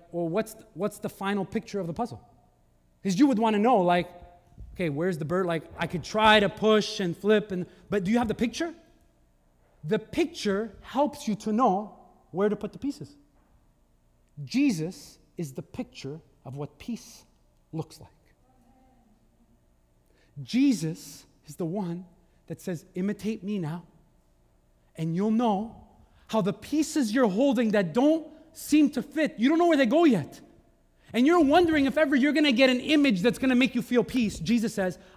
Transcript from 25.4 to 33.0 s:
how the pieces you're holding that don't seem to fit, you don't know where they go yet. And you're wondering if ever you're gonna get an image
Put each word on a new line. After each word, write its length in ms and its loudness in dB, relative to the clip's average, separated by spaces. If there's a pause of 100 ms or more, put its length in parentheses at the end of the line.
how 120 0
the 120 0
pieces 600 -2
you're 160 4
holding 420 2
that 240 0
don't 320 2 (260)
seem 380 2
to 120 -6
fit, 360 -4
you 100 4
don't 100 2
know 80 4
where 100 4
they 100 4
go 180 4
yet. 360 2 (720)
And 140 2
you're 180 6
wondering 420 4
if 100 -2
ever 200 2
you're 160 2
gonna 200 2
get 160 4
an 120 0
image 400 2